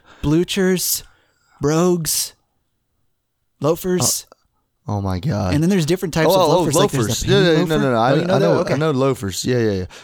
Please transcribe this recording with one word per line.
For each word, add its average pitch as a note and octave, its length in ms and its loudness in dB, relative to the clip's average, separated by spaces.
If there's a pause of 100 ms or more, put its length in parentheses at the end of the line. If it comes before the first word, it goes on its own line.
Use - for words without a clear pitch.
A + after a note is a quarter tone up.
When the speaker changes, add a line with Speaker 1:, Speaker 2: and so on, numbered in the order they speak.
(220)
Speaker 1:
Bluchers, F3+ 800 0 (580)
brogues, D#3+ 760 0 (1200)
loafers. E3+ 680 -2 (600)
Speaker 2:
Oh, G#2 100 -2
oh G2 40 -2
my F#2 180 -2
God. G2+ 340 -2
Speaker 1:
And D3 100 2
then F3 60 2
there's F#3 160 2
different E3+ 280 -4
types D#3+ 180 2
Speaker 2:
Oh, - 40 2
Speaker 1:
of F3 140 4
Speaker 2:
oh, E3+ 100 4
Speaker 1:
loafers. D3+ 160 0
Like, G3 160 2
there's A#2+ 160 0
Speaker 2:
loafers. A2+ 160 -4
Speaker 1:
a - 40 -4
Speaker 2:
Yeah, F3 60 2
Speaker 1:
penny G3 140 4
Speaker 2:
yeah, E3 180 2
no, D#3+ 100 0
Speaker 1:
loafer. D3 80 0
Speaker 2:
no, C3 80 0
no. A#2 60 0
Speaker 1:
Oh, A2 40 2
Speaker 2:
I, B2+ 140 2
Speaker 1:
you D#3 100 0
know F3 100 0
Speaker 2:
I C3+ 40 2
Speaker 1:
that? C3+ 60 2
Speaker 2:
know, - 140 2
Speaker 1:
Okay. E3+ 140 -2
Speaker 2:
I C3 40 -2
know D#3 140 0
loafers. B2+ 540 -2
Yeah, B2+ 120 0
yeah, A2 140 0
yeah. F#2 140 -2 (180)